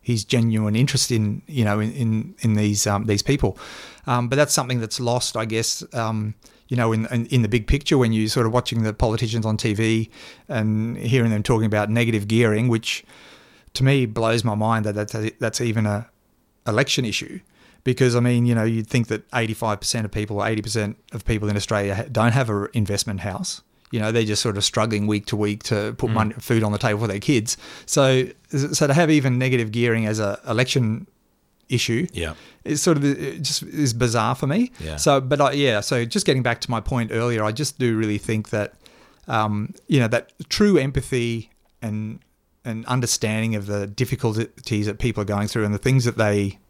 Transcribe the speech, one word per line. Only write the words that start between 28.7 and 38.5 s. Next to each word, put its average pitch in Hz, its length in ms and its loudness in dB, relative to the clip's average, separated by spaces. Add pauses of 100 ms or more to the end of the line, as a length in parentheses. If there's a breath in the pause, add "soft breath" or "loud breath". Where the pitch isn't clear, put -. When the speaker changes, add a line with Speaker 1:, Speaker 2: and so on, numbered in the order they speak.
Speaker 1:
to 139 60 4
have 160 160 4
even 135 280 4
negative 127 340 0
gearing 113 340 2
as 107 140 -2
a 101 260 -2
election 120 600 0 (640)
issue 123 420 0
Speaker 2:
Yeah. 80 220 -6 (320 loud breath)
Speaker 1:
is 147 160 -2
sort 165 160 4
of, 143 80 0
it 143 360 -2
just - 220 -4
is 135 300 -2
bizarre 117 420 0
for 139 120 -4
me. 220 320 0
Speaker 2:
Yeah. 78 180 -8
Speaker 1:
So, 139 240 4
but 139 180 0
I, 139 140 4
yeah, 131 260 2
so 120 240 0
just 117 220 -2
getting 131 180 2
back 120 180 0
to - 100 -6
my 113 100 -2
point 117 320 -2
earlier, 113 320 0
I 110 80 0
just 143 260 -6
do 117 160 2
really 107 220 0
think 110 320 -2
that, 104 240 -4 (560 soft breath)